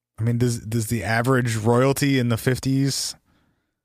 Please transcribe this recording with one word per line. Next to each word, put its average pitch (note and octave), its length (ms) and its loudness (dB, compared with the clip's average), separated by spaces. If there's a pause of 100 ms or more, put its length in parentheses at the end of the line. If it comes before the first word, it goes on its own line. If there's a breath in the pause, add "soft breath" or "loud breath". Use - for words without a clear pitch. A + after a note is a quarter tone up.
(200)
I A2 40 -4
mean, A#2+ 140 0
does, A#2+ 220 0
does A2 280 -4
the A#2 160 -4
average A#2+ 520 0
royalty C3 640 2
in A#2+ 100 0
the A#2 80 0
fifties, C3 800 -2 (680)